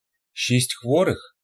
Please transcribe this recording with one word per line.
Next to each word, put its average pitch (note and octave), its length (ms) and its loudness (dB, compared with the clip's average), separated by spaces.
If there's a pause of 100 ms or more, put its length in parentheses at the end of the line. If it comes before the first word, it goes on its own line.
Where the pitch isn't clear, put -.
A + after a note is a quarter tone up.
(320)
Шість - 420 -2
хворих D3 680 -2